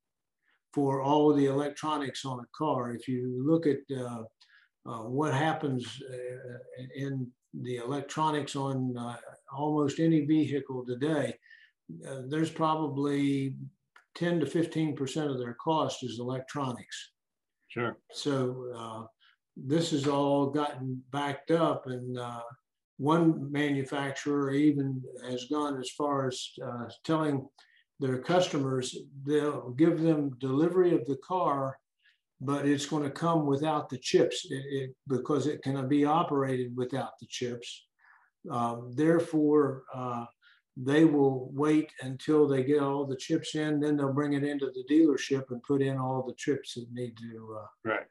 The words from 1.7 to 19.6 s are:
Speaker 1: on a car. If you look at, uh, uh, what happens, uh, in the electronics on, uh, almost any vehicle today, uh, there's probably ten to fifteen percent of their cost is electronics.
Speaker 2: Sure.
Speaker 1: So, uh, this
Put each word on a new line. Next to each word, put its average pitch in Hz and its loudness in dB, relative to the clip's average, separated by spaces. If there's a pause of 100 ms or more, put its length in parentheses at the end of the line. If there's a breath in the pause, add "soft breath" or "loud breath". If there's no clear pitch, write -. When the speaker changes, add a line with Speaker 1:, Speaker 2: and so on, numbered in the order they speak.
Speaker 1:
on 127 -6
a - -18
car. 127 -2
If 110 -10
you 127 -4
look 165 4
at, 139 4 (180)
uh, 120 -8 (640 soft breath)
uh, 117 -10
what 139 0
happens, 135 -2 (140)
uh, 123 -12 (120)
in 135 -4 (340)
the 123 -6
electronics 143 -2
on, 135 -2
uh, 120 -8 (400)
almost 147 0
any 160 4
vehicle 135 0
today, 123 -2 (760 soft breath)
uh, 135 -8
there's 156 0
probably 143 0 (600)
ten 175 0
to 143 2
fifteen 160 0
percent 143 -4
of 127 -4
their 120 -6
cost 151 -2
is 113 -8
electronics. 127 -8 (560)
Speaker 2:
Sure. 117 -4 (140)
Speaker 1:
So, 127 -2
uh, 113 -12 (500 soft breath)
this 160 0